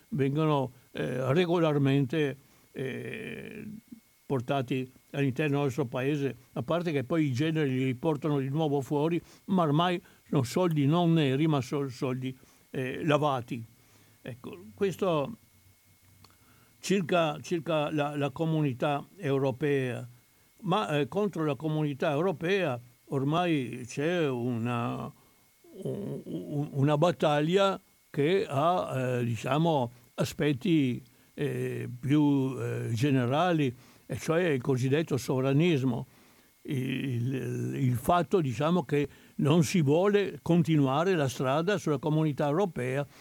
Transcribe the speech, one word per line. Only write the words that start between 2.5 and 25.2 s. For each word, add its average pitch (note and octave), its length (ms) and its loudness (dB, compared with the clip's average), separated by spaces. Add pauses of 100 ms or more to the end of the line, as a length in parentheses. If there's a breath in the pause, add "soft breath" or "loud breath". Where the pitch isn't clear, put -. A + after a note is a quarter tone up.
eh, - 960 -10 (580)
portati C3 680 -2 (200)
all'interno C#3+ 460 0
del C#3+ 80 2
nostro C#3 200 -2
paese, C3+ 500 -2 (180)
a C#3 80 -6
parte E3+ 300 -2
che C3+ 120 0
poi D#3+ 220 0
i C3+ 80 0
generi D3+ 380 0
li B2+ 120 0
riportano C#3+ 560 -2
di C3+ 100 -2
nuovo C#3+ 320 0
fuori, D3+ 400 0 (240 loud breath)
ma F#3 180 2
ormai E3 380 2 (260 soft breath)
sono C#3+ 160 2
soldi D#3 420 0
non E3 280 4
neri, D3 340 2
ma D3+ 140 2
sono C#3+ 280 -4
soldi, C3 460 -4 (340 soft breath)
eh, C3 340 -6
lavati. C#3 600 0 (580 soft breath)
Ecco, - 440 -14 (100)
questo F3 600 -2 (1400 soft breath)
circa, E3 600 0
circa D#3 500 -2
la, D3 240 -2
la C#3+ 140 -2
comunità D3+ 760 0 (120)
europea, C3+ 920 -2 (540 soft breath)
ma, F#3+ 380 0
eh, C#3+ 80 0
contro F3+ 360 -2
la D3 120 -2
comunità D#3 560 -2
europea E3 680 0 (260)
ormai C#3+ 840 0
c'è D#3+ 420 -2
una, B2 840 -2 (720 soft breath)